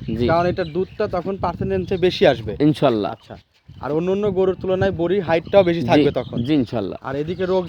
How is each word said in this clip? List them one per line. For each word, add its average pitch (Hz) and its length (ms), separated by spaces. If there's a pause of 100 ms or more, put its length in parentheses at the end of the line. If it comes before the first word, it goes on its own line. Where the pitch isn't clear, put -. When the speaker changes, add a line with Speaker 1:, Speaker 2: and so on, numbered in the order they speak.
(200)
Speaker 1:
জি। 120 80
Speaker 2:
কারণ 170 180
এটার 175 280
দুধটা 190 340
তখন 185 300
পার্সেন্টেজে 190 600
বেশি 180 300
আসবে। 117 320
Speaker 1:
ইনশাল্লাহ। 131 520
Speaker 2:
আচ্ছা, - 240 (460)
আর 131 100
অন্যান্য 185 340 (100)
গরুর 185 260
তুলনায় 190 300
বড়ি 175 280
হাইটটাও 170 440
বেশি 170 180
Speaker 1:
জি, 123 60
Speaker 2:
থাকবে 143 240
তখন। 123 320
Speaker 1:
জি, 135 100
ইনশাল্লাহ। 113 480
Speaker 2:
আর 135 140
এদিকে 165 300
রোগ 185 240